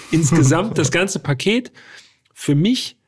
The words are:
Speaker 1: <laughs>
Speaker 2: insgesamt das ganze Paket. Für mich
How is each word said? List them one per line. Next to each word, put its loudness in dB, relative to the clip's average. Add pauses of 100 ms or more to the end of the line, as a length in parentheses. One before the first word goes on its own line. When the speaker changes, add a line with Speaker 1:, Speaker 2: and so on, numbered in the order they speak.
Speaker 1:
<laughs> -20
Speaker 2:
insgesamt 2
das 0
ganze -2
Paket. -2 (640)
Für -2
mich 0 (120)